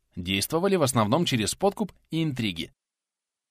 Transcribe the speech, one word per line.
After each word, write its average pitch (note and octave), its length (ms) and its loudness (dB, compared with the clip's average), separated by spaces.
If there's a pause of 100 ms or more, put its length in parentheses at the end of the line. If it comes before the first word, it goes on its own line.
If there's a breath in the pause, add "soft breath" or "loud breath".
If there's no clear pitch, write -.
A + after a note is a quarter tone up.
(160)
Действовали G2 600 0
в E3+ 80 2
основном A#2+ 420 2
через G#2+ 300 0
подкуп - 360 -2 (200)
и D#3+ 120 -2
интриги. A2 480 -4 (800)